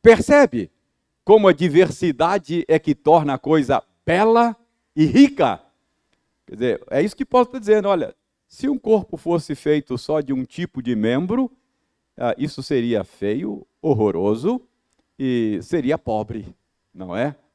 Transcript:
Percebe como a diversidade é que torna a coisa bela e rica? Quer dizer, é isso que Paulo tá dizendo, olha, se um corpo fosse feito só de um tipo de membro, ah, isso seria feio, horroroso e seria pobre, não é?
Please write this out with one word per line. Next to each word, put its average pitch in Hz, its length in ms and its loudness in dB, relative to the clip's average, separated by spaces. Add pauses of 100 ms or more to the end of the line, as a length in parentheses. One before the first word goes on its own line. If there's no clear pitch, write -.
Percebe 226 680 4 (540)
como 208 240 6
a 180 40 6
diversidade 165 1160 0
é 160 100 2
que 151 160 -2
torna 151 400 2
a 127 40 -6
coisa 139 440 0 (240)
bela 226 500 2 (380)
e 156 120 2
rica? 190 540 4 (880)
Quer - 80 -20
dizer, 113 260 -4 (100)
é 135 120 -2
isso 208 140 -4
que 277 80 -8
Paulo 247 220 2
tá 254 120 -14
dizendo, 208 300 0
olha, 180 260 -4 (320)
se - 220 -10
um 285 100 -4
corpo 214 380 -2
fosse 170 380 -4
feito 147 420 -4
só 151 240 -4
de 135 120 -6
um 131 120 -4
tipo 165 380 -10
de 120 120 -4
membro, 170 560 -2 (680)
ah, 120 200 -4
isso 135 260 -8
seria 117 400 -2
feio, 131 640 -8 (140)
horroroso 113 800 0 (580)
e 120 440 -2
seria 143 340 -2
pobre, 110 580 -8 (380)
não 92 240 -12
é? 139 180 -4 (200)